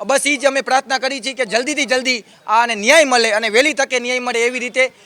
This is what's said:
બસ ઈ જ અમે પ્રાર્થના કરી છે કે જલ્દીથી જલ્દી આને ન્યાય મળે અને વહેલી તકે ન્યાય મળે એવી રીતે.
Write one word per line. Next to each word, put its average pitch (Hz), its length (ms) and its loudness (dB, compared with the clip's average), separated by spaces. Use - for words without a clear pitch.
બસ 254 260 0
ઈ 285 100 2
જ 254 100 0
અમે 269 140 2
પ્રાર્થના 262 380 0
કરી 269 220 -4
છે 247 120 -8
કે 254 120 -4
જલ્દીથી 262 400 -2
જલ્દી 247 400 -2
આને 233 280 2
ન્યાય 254 300 4
મળે 240 280 2
અને 220 160 0
વહેલી 240 260 2
તકે 269 260 -2
ન્યાય 247 180 -4
મળે 247 240 -2
એવી 247 160 0
રીતે. 247 340 -2